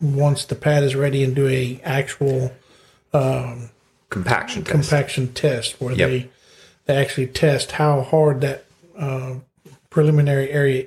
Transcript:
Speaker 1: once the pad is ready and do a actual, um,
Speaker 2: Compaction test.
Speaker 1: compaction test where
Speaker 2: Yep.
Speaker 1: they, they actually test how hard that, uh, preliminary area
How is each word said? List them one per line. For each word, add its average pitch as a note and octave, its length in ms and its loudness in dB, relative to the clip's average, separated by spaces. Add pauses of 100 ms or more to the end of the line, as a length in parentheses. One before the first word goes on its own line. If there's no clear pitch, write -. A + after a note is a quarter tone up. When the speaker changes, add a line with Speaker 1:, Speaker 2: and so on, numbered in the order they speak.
Speaker 1:
once C#3+ 440 2
the - 100 -6
pad D3 280 0
is C3+ 120 0
ready C#3 300 0
and C3 100 0
do C#3 140 2
a B2+ 360 -2
actual, C3 680 -2 (600)
um, B2 560 -2 (400)
Speaker 2:
Compaction A2 540 -2
test. - 80 -8
Speaker 1:
compaction C#3+ 600 0
test - 480 -4
where B2+ 140 -4
Speaker 2:
Yep. C3 160 2
Speaker 1:
they, B2+ 200 -4 (560)
they C#3 100 2
actually C3+ 320 0
test - 440 0
how D3 300 2
hard D3+ 380 2
that, C#3 240 -4 (340)
uh, C3 360 -6 (540)
preliminary C#3+ 640 4
area C#3 340 2